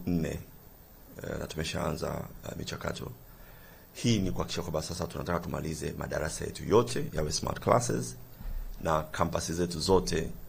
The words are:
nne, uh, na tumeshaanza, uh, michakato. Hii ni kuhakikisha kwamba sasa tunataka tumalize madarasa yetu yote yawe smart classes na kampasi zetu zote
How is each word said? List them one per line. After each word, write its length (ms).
nne, 320
uh, 160
na 80
tumeshaanza, 600
uh, 480
michakato. 540
Hii 260
ni 120
kuhakikisha 300
kwamba 200
sasa 260
tunataka 320
tumalize 580
madarasa 480
yetu 200
yote 480
yawe 180
smart 280
classes 560
na 220
kampasi 500
zetu 260
zote 500